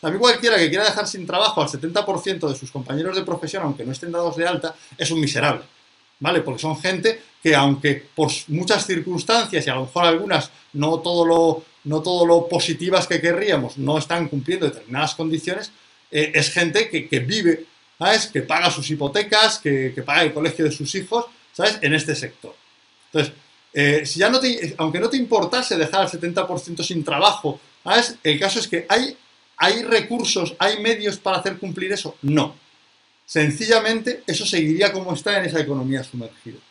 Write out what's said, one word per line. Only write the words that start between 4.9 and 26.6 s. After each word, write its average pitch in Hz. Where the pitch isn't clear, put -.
es 143
un 160
miserable, 139
¿vale? 160
Porque 127
son 156
gente 190
que, 156
aunque 139
por 147
s-, -
muchas 180
circunstancias, 180
y 143
a 127
lo 131
mejor 175
algunas 170
no 151
todo 170
lo, 165
no 151
todo 175
lo 170
positivas 175
que 165
querríamos, 170
no 139
están 170
cumpliendo 160
determinadas 143
condiciones, 165
eh, 151
es 143
gente 175
que, 156
que 131
vive, 165
¿sabes? 202
Que 139
paga 170
sus 139
hipotecas, 208
que, 135
que 131
paga 156
el 151
colegio 156
de 147
sus 139
hijos, 226
¿sabes? 208
En 147
este 151
sector. -
Entonces, 147
eh, 143
si 160
ya 202
no 262
te, 175
aunque 160
no 233
te 277
importase 233
dejar 190
al 185
setenta 175
por 180
ciento 170